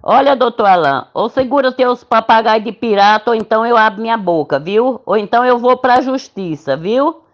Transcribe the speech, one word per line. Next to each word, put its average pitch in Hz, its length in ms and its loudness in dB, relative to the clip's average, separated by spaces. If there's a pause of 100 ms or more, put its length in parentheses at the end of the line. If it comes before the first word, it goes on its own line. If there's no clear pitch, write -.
Olha, 269 320 2
doutor 240 340 -2
Alain, 151 460 2
ou 196 140 -4
segura 254 460 -2
teus 247 320 -2
papagaios 220 580 0
de 208 80 -8
pirata, 214 600 0
ou 226 40 0
então 220 300 -2
eu 240 100 0
abro 220 260 0
minha 226 140 -4
boca, 170 420 -2
viu? 214 480 -2
Ou 196 120 0
então 233 260 0
eu 247 160 0
vou 254 160 0
pra 254 240 2
justiça, 190 800 -6
viu? 254 440 -2 (120)